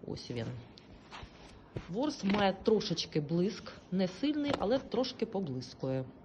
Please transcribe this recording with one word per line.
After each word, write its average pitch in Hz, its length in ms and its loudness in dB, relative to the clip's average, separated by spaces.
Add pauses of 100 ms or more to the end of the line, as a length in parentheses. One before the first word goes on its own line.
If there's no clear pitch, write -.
Ось - 240 -8
він. 120 160 -4 (1400)
Ворс 254 340 0
має 196 300 6 (100)
трошечки 202 580 4
блиск, 170 500 0 (200)
не 185 160 2
сильний, 285 520 0
але 240 200 4
трошки 254 460 0
поблискує. 131 800 -2 (200)